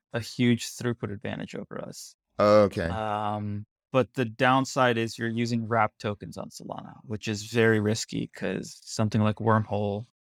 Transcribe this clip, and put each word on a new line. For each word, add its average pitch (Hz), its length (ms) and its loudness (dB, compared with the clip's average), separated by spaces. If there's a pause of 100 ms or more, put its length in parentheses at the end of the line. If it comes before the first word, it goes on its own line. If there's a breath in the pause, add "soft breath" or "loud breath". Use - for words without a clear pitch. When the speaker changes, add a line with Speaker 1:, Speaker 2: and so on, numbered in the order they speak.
(140)
Speaker 1:
a 113 80 -4
huge 120 500 2
throughput 117 420 -6
advantage 104 420 -8
over - 280 -12
us. - 320 -16 (240)
Speaker 2:
Oh, 104 240 8
okay. 95 260 0
Speaker 1:
Um, 104 800 -4 (260)
but 127 220 2
the 131 100 0
downside 127 760 2
is 113 200 -4
you're 117 100 -4
using 117 400 -2
wrap 110 300 2
tokens 104 400 -8
on - 120 -10
Solana, - 520 -14
which 110 260 -8
is 107 160 -4
very 113 360 4
risky - 480 -2
'cause - 560 -6
something 107 360 0
like 107 160 2
Wormhole 104 720 0 (200)